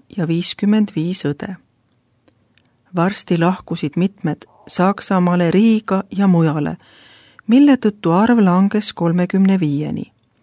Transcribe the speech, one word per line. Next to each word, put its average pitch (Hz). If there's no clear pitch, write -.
ja 165
viiskümmend 202
viis 175
õde. 151
Varsti 180
lahkusid 170
mitmed 175
Saksamaale, 180
Riiga 202
ja 196
mujale, 160
mille 277
tõttu 208
arv 226
langes 196
kolmekümne 180
viieni. 147